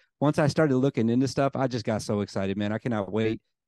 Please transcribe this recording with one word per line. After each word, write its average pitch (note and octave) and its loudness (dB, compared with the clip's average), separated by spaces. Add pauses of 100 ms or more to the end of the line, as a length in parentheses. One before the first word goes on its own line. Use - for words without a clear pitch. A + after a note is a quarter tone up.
(200)
once D3 2
I D3+ 4
started C#3 2
looking B2+ 2
into B2+ 2
stuff, C#3 0
I C3 0
just A#2+ -6
got A2 -2
so G2+ -2
excited, G2 -4
man. G#2 -2
I A2 -4
cannot G#2 -4
wait A2 0 (280)